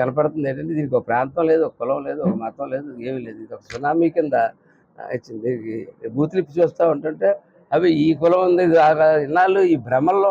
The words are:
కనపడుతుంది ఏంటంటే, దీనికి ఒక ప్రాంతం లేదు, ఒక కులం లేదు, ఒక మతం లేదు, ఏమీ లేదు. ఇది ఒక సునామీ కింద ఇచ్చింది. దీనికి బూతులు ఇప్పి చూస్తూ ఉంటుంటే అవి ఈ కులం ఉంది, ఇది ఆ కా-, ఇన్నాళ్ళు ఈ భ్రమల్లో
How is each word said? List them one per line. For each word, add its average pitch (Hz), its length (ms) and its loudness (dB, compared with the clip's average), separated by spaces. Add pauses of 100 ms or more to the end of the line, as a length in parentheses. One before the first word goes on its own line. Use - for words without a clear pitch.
కనపడుతుంది 147 480 -2
ఏంటంటే, 151 280 -6
దీనికి 135 200 -2
ఒక 113 120 -2
ప్రాంతం 135 420 0
లేదు, 160 160 4
ఒక - 140 -10
కులం 139 260 -2
లేదు, 143 200 -8
ఒక - 160 0
మతం 135 300 -8
లేదు, 143 160 -8 (180)
ఏమీ 131 180 -6
లేదు. 110 200 -16
ఇది 110 120 -16
ఒక - 140 -20
సునామీ 151 360 0 (100)
కింద 147 180 0 (800)
ఇచ్చింది. 117 280 -12
దీనికి 113 320 -6 (400)
బూతులు 156 260 -2
ఇప్పి 143 180 -6
చూస్తూ 165 240 0 (100)
ఉంటుంటే 156 360 -2 (420)
అవి 170 180 2 (160)
ఈ 160 40 2 (120)
కులం 175 260 4
ఉంది, 180 200 4
ఇది 165 100 6 (100)
ఆ - 100 6
కా-, 156 280 4
ఇన్నాళ్ళు 185 360 2 (120)
ఈ - 20 2 (100)
భ్రమల్లో 170 460 2